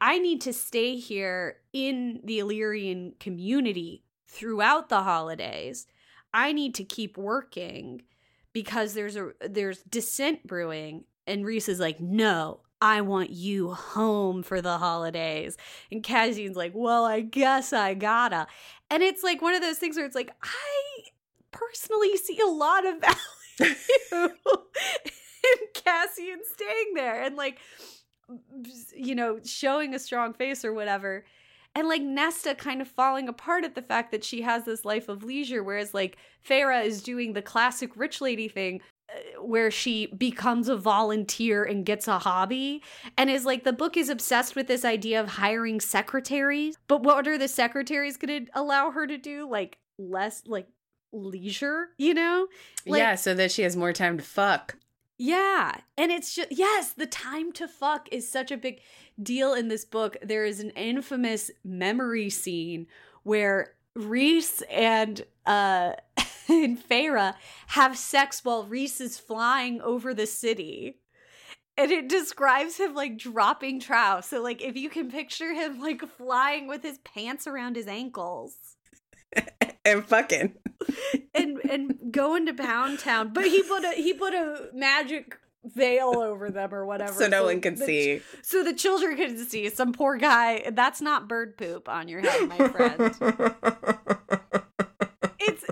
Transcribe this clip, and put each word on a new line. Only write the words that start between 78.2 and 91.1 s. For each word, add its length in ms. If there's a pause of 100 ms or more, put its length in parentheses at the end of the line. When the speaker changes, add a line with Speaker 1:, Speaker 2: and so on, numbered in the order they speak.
Speaker 2:
<laughs> 40 (460)
And 200
fucking. 480 (840)
Speaker 1:
And, 240 (100)
and 280 (120)
going 360
to 80
Pound 460
Town. 340
But 140
he 160
put 200
a, 80
he 220
put 200
a 400
magic 640 (280)
veil 560
over 280
them 240
or 120
whatever. 260
Speaker 2:
So 160
no 140
Speaker 1:
So 60
Speaker 2:
one 120
can 160
Speaker 1:
the 100
Speaker 2:
see. 340
Speaker 1:
ch-, 40 (200)
so 200
the 80
children 460
can 200
see. 320
Some 220
poor 240
guy. 560
That's 300
not 260